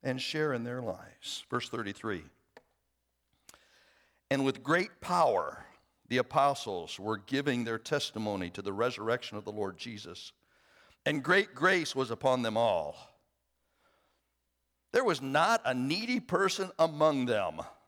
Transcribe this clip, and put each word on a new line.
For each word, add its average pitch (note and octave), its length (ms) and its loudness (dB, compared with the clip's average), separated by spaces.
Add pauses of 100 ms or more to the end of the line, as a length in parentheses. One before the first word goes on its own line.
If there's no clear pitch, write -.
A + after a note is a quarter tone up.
And C3 180 -2
share D3+ 320 -2
in A#2 120 -4
their A#2+ 160 -6
lives. - 680 -10
Verse A#2+ 180 -4
thirty-three. G#2 560 -6 (2000)
And C#3 140 2
with C3 180 0
great E3 380 0
power, B2 640 2 (440)
the A#2+ 100 0
apostles B2 840 0
were G#2+ 160 -2
giving B2 480 -2
their A2+ 140 -4
testimony G#2 720 -4
to G2 120 -12
the G2 100 -4
resurrection A2+ 680 -2
of G#2 60 -12
the G#2+ 80 -8
Lord G2 260 -6
Jesus. G#2 540 -14 (760)
And D3 160 0
great F#3 320 2
grace E3+ 420 2
was C3 140 0
upon B2+ 320 2
them A2 140 0
all. F#2 400 2 (2000)
There C4 120 4
was D#3+ 180 2
not D#3+ 420 2
a B2 100 2
needy F#3+ 460 0
person F#3 580 0
among D3+ 480 4
them. F#2 340 0 (280)